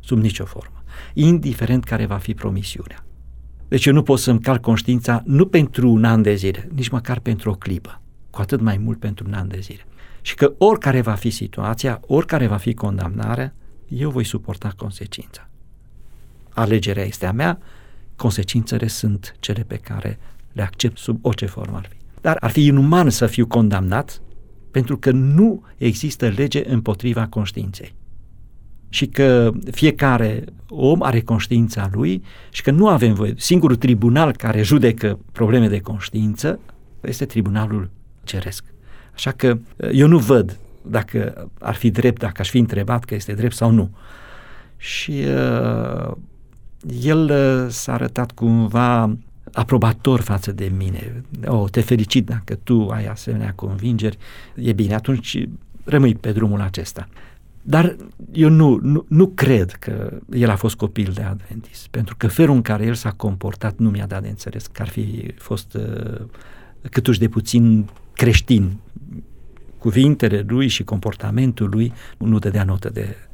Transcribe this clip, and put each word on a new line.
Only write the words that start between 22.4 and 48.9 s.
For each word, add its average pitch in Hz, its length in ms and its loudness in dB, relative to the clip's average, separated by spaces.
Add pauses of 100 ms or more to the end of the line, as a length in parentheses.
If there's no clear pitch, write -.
ar 117 100 0
fi 147 160 4
inuman 143 440 6
să 117 160 2
fiu 113 200 2
condamnat, 104 760 0 (500)
pentru 131 280 0
că - 120 2
nu 143 520 4 (140)
există 123 520 -2
lege 139 420 0
împotriva 113 560 0
conștiinței. 101 680 -8 (1000)
Și 139 100 0
că 123 460 4 (180)
fiecare 123 720 2 (240)
om 147 340 2
are 123 180 2
conștiința 113 720 0
lui 165 300 -2 (280)
și - 120 -10
că - 80 2
nu 180 180 6
avem 120 260 4
voie. 104 220 -2
Singurul 165 400 4
tribunal 123 560 4
care 110 300 -2
judecă 110 560 2 (140)
probleme 113 360 4
de 101 120 0
conștiință 107 800 -4 (400)
este 123 240 -6
Tribunalul 104 640 -2 (340)
Ceresc. - 400 -8 (500)
Așa - 160 -4
că, 120 280 2 (340)
eu 139 140 8
nu 165 120 8
văd 107 400 4 (240)
dacă 107 680 -6 (100)
ar 107 140 -4
fi 117 160 2
drept, 120 300 2
dacă 104 200 -6
aș 95 80 -2
fi 131 100 2
întrebat 110 460 0
că - 100 -8
este 104 180 -8
drept 113 220 -2
sau 117 160 2
nu. 110 200 4 (880)
Și, - 340 -10
uh, 127 1040 -2 (880)
el, 156 280 2
uh, 135 380 2
s-a 117 240 -8
arătat 123 400 -4
cumva 113 840 2 (360)